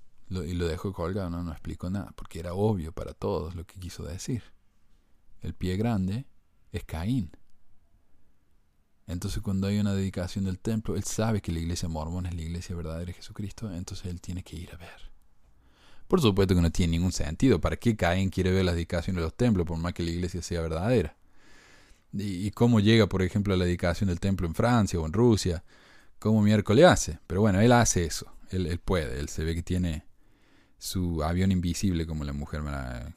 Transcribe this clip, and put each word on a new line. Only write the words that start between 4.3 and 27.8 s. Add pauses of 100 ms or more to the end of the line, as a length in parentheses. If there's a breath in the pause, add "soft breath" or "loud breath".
El
pie
grande (440)
es
Caín. (1700)
Entonces,
cuando
hay
una
dedicación
del
templo,
él
sabe
que
la
iglesia
mormona
es
la
iglesia
verdadera
de
Jesucristo,
entonces
él
tiene
que
ir
a
ver. (960 soft breath)
Por
supuesto
que
no
tiene
ningún
sentido.
¿Para
qué
Caín
quiere
ver
la
dedicación
de
los
templos,
por
más
que
la
iglesia
sea
verdadera? (960 soft breath)
¿Y,
y
cómo
llega,
por
ejemplo,
a
la
dedicación
del
templo
en
Francia
o
en
Rusia? (540 soft breath)
¿Cómo
miércoles
hace?
Pero
bueno,
él
hace